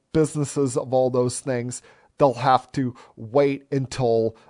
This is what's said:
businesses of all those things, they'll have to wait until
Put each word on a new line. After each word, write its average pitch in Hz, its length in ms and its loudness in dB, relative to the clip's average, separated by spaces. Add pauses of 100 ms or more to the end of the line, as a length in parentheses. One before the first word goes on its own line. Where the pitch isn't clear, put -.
(120)
businesses 143 680 0
of 131 160 -4
all 127 160 2
those 123 300 0
things, 123 420 -6 (360)
they'll 139 160 4
have 127 380 0
to 127 220 -2 (220)
wait 139 540 0
until 117 640 0 (160)